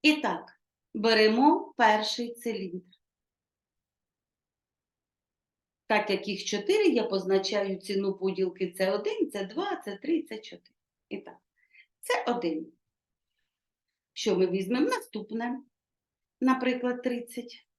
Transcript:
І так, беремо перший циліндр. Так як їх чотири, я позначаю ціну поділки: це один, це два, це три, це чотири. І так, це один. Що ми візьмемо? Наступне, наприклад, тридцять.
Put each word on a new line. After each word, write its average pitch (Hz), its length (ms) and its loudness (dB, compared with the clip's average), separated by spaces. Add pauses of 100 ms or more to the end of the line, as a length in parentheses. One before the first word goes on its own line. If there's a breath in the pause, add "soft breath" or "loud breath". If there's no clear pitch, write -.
І 302 120 6
так, 214 480 -4 (320)
беремо 226 840 4
перший 226 580 2
циліндр. 190 640 -8 (3000)
Так 208 220 2
як 190 180 -2
їх 196 180 -6
чотири, 381 420 2
я 240 160 4
позначаю 190 760 0
ціну 196 380 -2
поділки: 185 540 -2
це 190 200 0
один, 403 400 -2
це 196 140 -6
два, 349 300 -6
це 202 220 -12
три, 311 260 -2
це - 140 -12
чотири. - 380 -18 (340)
І 202 80 -8
так, - 200 -16 (640 soft breath)
це - 280 -4
один. 175 460 -4 (1400)
Що 190 220 0
ми 185 120 4
візьмемо? 196 420 0
Наступне, 240 760 -6 (760)
наприклад, 247 640 0
тридцять. 240 640 -8 (120)